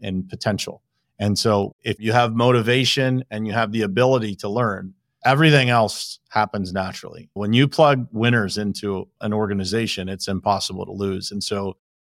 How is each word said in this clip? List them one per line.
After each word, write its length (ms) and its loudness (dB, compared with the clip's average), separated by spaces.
and 280 -6
potential. 540 -6
And 180 0
so 320 2
if 160 -4
you 100 -2
have 240 2
motivation 960 2
and 160 -6
you 60 -4
have 180 0
the 120 -2
ability 540 2
to 120 -8
learn, 440 -2
everything 460 4
else 480 0
happens 420 -2
naturally. 600 -8
When 180 -2
you 160 6
plug 420 4
winners 480 0
into 500 -4
an 120 -4
organization, 760 -2
it's 180 -8
impossible 580 -2
to 60 -12
lose. 400 -6
And 140 -8
so 320 -6